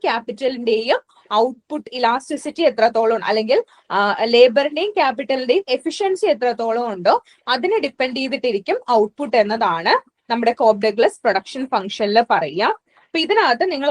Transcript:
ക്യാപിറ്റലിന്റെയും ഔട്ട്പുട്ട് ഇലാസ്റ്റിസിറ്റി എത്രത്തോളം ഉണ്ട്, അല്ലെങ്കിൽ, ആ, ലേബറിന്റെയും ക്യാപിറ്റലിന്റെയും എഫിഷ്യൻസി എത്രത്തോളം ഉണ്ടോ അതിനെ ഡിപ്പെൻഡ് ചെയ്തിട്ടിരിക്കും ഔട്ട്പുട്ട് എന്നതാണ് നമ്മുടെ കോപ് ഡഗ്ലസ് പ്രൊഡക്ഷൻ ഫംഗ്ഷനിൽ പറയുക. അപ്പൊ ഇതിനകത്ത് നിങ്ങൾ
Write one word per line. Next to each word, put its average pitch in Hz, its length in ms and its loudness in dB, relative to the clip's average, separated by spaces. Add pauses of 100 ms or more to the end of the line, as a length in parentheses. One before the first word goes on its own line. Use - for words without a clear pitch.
ക്യാപിറ്റലിന്റെയും 240 960 -2 (420)
ഔട്ട്പുട്ട് 254 460 -6 (100)
ഇലാസ്റ്റിസിറ്റി 247 680 -4
എത്രത്തോളം 226 480 2
ഉണ്ട്, 202 140 -4
അല്ലെങ്കിൽ, 220 280 2 (380)
ആ, - 20 2 (360)
ലേബറിന്റെയും 285 640 4
ക്യാപിറ്റലിന്റെയും 262 640 -2 (120)
എഫിഷ്യൻസി 381 580 -4
എത്രത്തോളം 233 580 -2
ഉണ്ടോ 190 220 2 (400)
അതിനെ 370 320 0
ഡിപ്പെൻഡ് 262 340 -4
ചെയ്തിട്ടിരിക്കും 254 580 -2 (200)
ഔട്ട്പുട്ട് 220 440 -2
എന്നതാണ് 208 520 0 (380)
നമ്മുടെ 233 280 0
കോപ് 214 260 4
ഡഗ്ലസ് 220 380 0
പ്രൊഡക്ഷൻ 220 480 -2
ഫംഗ്ഷനിൽ 208 460 0 (140)
പറയുക. 165 320 -2 (420)
അപ്പൊ - 180 -6
ഇതിനകത്ത് 349 480 2
നിങ്ങൾ 285 180 -2